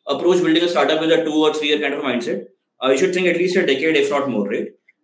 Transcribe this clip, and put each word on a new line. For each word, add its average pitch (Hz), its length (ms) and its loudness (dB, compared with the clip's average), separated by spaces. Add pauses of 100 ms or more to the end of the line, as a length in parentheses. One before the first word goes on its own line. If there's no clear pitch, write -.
approach 175 380 0
building 160 180 2
a 175 60 2
startup 156 320 0
with 160 120 -2
a 160 120 2
two 151 100 -4
or 156 200 2
three 151 160 -2
year 147 100 2
kind 143 160 -2
of 151 60 -6
a - 20 -6
mindset. 127 420 -4 (380)
Uh, 131 60 2
you 139 80 4
should 185 160 2
think 180 140 0
at 170 100 2
least 180 180 0
a 180 100 2
decade, 147 300 0
if 139 160 0
not 139 180 -2
more, 104 180 -2
right? 107 200 -6 (360)